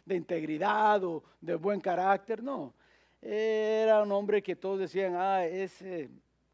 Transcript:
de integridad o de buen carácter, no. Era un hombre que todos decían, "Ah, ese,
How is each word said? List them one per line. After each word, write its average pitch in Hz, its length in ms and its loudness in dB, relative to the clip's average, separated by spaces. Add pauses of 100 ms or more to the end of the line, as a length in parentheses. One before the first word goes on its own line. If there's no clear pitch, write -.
de 196 100 -4
integridad 185 880 0
o 170 200 -4 (180)
de 170 140 -4
buen 190 260 -2
carácter, 190 600 0
no. 254 320 -8 (480)
Era 220 800 2
un 208 120 0
hombre 208 280 2
que 185 140 -4
todos 190 240 -4
decían, 185 380 -2
"Ah, 190 280 2
ese, 180 640 -8 (440)